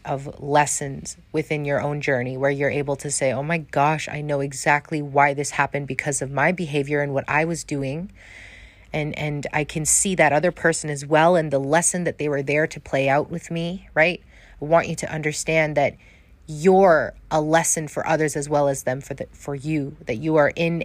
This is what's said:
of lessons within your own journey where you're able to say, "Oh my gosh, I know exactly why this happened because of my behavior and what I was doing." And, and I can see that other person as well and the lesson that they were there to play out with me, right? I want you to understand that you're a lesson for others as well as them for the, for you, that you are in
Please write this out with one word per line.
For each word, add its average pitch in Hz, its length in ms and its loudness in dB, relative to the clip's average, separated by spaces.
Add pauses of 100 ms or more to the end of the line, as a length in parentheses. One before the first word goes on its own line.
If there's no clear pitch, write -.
of 139 380 -8
lessons 143 720 -2 (160)
within 151 320 -2
your 143 160 0
own 147 220 -4
journey 127 340 -2
where 139 140 2
you're 139 180 0
able 139 280 -2
to 147 140 -8
say, 135 220 0
"Oh 123 100 -2
my 165 160 -2
gosh, 147 520 0
I 147 100 -8
know 147 200 -2
exactly 147 600 -2
why 143 320 2
this 139 200 -4
happened 143 340 -2
because 139 340 -4
of 135 100 -6
my 139 220 2
behavior 147 480 -2
and 143 140 -2
what 131 120 -2
I 151 200 0
was 165 180 -6
doing." 143 480 -6 (800)
And, 151 260 -4
and 147 340 -4
I 151 120 -2
can 156 200 -6
see 190 300 0
that 156 180 6
other 160 200 2
person 165 360 0
as 143 160 -6
well 156 300 6
and 156 160 2
the 139 80 2
lesson 165 460 2
that 156 140 -4
they 147 100 -2
were 143 160 -2
there 147 240 0
to - 100 -10
play 135 300 -2
out 139 200 2
with - 220 -10
me, 170 420 -8
right? 160 300 2 (400)
I - 20 -8
want 156 220 4
you 165 80 -4
to - 180 -8
understand 156 640 -2
that 139 200 2 (500)
you're 160 680 4 (160)
a 156 120 2
lesson 156 480 2
for - 180 -6
others 156 300 0
as 147 120 -6
well 147 200 2
as 139 160 -4
them 131 160 -2
for 139 140 -10
the, 127 180 -10
for - 240 -10
you, 147 400 -4 (100)
that - 120 -2
you 156 180 0
are 143 180 6
in 170 300 -2